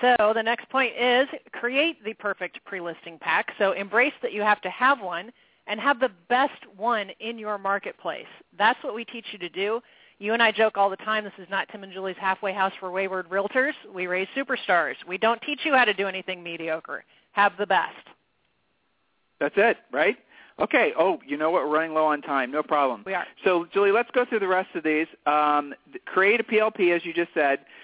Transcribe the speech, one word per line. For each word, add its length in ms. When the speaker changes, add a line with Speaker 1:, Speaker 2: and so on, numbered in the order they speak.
Speaker 1:
so 320
the 80
next 280
point 300
is 280
create 520
the 120
perfect 500
pre-listing 540
pack. 400
So 140
embrace 400
that 100
you 80
have 200
to 100
have 300
one 300
and 120
have 200
the 100
best 340
one 420
in 180
your 220
marketplace. 640
That's 260
what 120
we 100
teach 260
you 60
to 120
do. 300
You 160
and 80
I 100
joke 260
all 120
the 80
time, 260
this 140
is 120
not 220
Tim 120
and 100
Julie's 260
halfway 340
house 260
for 100
wayward 400
realtors. 440
We 140
raise 280
superstars. 600
We 120
don't 240
teach 200
you 120
how 100
to 80
do 140
anything 340
mediocre. 640
Have 280
the 80
best. 280
Speaker 2:
That's 180
it, 200
right? 260
Okay. 380
Oh, 280
you 120
know 120
what? 140
We're 100
running 200
low 120
on 160
time. 300
No 100
problem. 440
Speaker 1:
We 100
are. 100
Speaker 2:
So, 300
Julie, 180
let's 200
go 140
through 140
the 80
rest 280
of 80
these. 240
Um, 480
th-, 140
create 340
a 40
P 160
L 100
P, 220
as 120
you 100
just 200
said. 260